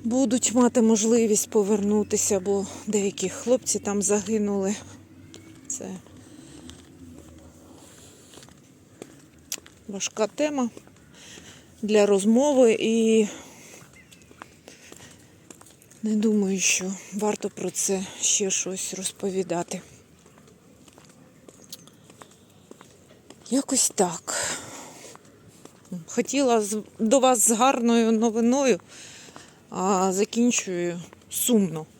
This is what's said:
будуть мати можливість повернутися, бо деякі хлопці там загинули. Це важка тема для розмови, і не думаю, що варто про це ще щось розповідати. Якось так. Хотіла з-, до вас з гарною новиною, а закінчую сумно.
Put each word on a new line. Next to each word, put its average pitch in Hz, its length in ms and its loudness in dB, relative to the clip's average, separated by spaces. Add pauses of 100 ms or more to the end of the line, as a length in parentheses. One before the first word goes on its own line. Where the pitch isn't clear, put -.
будуть 240 500 0
мати 247 280 4
можливість 220 680 2
повернутися, 208 880 0
бо 196 260 -2 (200)
деякі 196 420 -4
хлопці 240 500 -2
там 202 240 -4
загинули. 202 720 0 (920)
Це - 240 -12 (4000)
важка 202 380 -4
тема 294 440 -2 (1120)
для 208 240 4
розмови, 226 760 4
і 220 480 4 (2750)
не 214 140 0
думаю, 208 440 2
що 185 320 -2 (200)
варто 208 380 -4
про 185 200 -8
це 190 360 -4 (140)
ще - 300 -2
щось 190 440 -6
розповідати. 185 840 -6 (3750)
Якось 269 440 0
так. 175 400 -2 (1700)
Хотіла 240 540 0
з-, 208 220 -4 (160)
до 233 220 4
вас 254 280 4
з - 20 4
гарною 233 640 4
новиною, 233 680 2 (880)
а 185 420 0
закінчую 185 880 0 (300)
сумно. 180 560 0 (140)